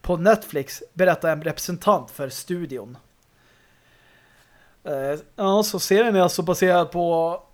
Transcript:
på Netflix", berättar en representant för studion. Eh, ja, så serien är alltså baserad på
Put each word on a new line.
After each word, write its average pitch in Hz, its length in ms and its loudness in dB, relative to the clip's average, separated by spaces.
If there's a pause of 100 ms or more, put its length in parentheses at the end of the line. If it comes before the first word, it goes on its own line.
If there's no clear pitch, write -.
på 180 160 -2
Netflix", 175 640 0 (100)
berättar 175 360 2
en 156 140 -2
representant 165 680 -2
för 139 180 -10
studion. 131 680 -10 (1900)
Eh, 139 360 -4 (160)
ja, 196 260 2
så 208 160 -4
serien 208 380 2
är 190 40 4
alltså 175 220 2
baserad 175 480 2
på 170 500 -2 (140)